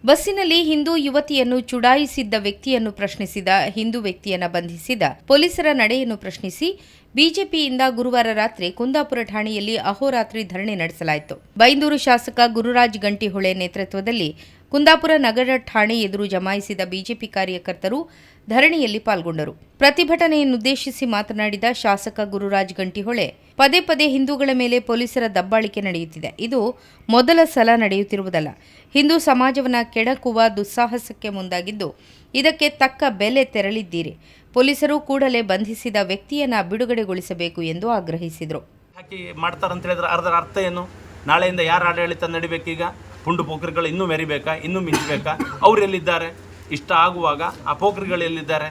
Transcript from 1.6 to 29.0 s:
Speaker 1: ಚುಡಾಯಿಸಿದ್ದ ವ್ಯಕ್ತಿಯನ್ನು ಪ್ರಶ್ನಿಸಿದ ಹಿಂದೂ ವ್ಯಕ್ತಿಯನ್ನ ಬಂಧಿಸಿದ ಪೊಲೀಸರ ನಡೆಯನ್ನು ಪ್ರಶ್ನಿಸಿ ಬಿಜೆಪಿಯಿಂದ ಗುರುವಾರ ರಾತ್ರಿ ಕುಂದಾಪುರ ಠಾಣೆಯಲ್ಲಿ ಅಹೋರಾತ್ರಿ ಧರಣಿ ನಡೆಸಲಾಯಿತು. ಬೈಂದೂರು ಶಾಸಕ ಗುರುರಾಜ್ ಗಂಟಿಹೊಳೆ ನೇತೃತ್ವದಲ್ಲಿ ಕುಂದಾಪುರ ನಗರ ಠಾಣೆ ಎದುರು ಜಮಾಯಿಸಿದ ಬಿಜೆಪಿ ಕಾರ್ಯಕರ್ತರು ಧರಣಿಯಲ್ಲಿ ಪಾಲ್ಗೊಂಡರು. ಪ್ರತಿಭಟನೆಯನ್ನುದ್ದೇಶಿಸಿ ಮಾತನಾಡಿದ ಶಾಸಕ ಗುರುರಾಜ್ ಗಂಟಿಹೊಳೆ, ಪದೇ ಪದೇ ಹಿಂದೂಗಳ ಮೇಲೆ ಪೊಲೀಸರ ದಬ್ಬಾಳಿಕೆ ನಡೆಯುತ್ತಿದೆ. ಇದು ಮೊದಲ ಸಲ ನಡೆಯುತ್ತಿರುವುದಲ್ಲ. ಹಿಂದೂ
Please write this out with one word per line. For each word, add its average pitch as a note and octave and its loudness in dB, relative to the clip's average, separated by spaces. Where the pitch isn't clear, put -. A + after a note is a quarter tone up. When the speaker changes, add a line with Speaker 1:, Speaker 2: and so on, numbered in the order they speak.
Speaker 1:
ಚುಡಾಯಿಸಿದ್ದ B3 2
ವ್ಯಕ್ತಿಯನ್ನು A3+ -2
ಪ್ರಶ್ನಿಸಿದ G3 -6
ಹಿಂದೂ A3+ -2
ವ್ಯಕ್ತಿಯನ್ನ F#3 -4
ಬಂಧಿಸಿದ F3 -4
ಪೊಲೀಸರ D#4 4
ನಡೆಯನ್ನು A#3 0
ಪ್ರಶ್ನಿಸಿ F#3+ -8
ಬಿಜೆಪಿಯಿಂದ D#4 0
ಗುರುವಾರ B3 2
ರಾತ್ರಿ G3+ -2
ಕುಂದಾಪುರ C4+ -2
ಠಾಣೆಯಲ್ಲಿ G#3+ -4
ಅಹೋರಾತ್ರಿ A3+ -2
ಧರಣಿ G3+ -4
ನಡೆಸಲಾಯಿತು. D#3+ -4
ಬೈಂದೂರು C#4+ 6
ಶಾಸಕ A#3+ 2
ಗುರುರಾಜ್ A#3 2
ಗಂಟಿಹೊಳೆ G3+ 0
ನೇತೃತ್ವದಲ್ಲಿ F#3+ -4
ಕುಂದಾಪುರ D#4 6
ನಗರ B3 2
ಠಾಣೆ A3 2
ಎದುರು G3 -4
ಜಮಾಯಿಸಿದ F#3+ -4
ಬಿಜೆಪಿ G#3+ -8
ಕಾರ್ಯಕರ್ತರು F#3 -4
ಧರಣಿಯಲ್ಲಿ B3+ 4
ಪಾಲ್ಗೊಂಡರು. E3 -2
ಪ್ರತಿಭಟನೆಯನ್ನುದ್ದೇಶಿಸಿ C#4+ 2
ಮಾತನಾಡಿದ G#3 -2
ಶಾಸಕ G#3 -2
ಗುರುರಾಜ್ G3 0
ಗಂಟಿಹೊಳೆ, G3+ -2
ಪದೇ C#4 6
ಪದೇ D4+ 4
ಹಿಂದೂಗಳ C4+ 0
ಮೇಲೆ A#3+ 2
ಪೊಲೀಸರ A#3+ -2
ದಬ್ಬಾಳಿಕೆ G#3+ 0
ನಡೆಯುತ್ತಿದೆ. E3 -8
ಇದು A#3+ 0
ಮೊದಲ B3+ 6
ಸಲ A#3 6
ನಡೆಯುತ್ತಿರುವುದಲ್ಲ. F#3+ -2
ಹಿಂದೂ D4 4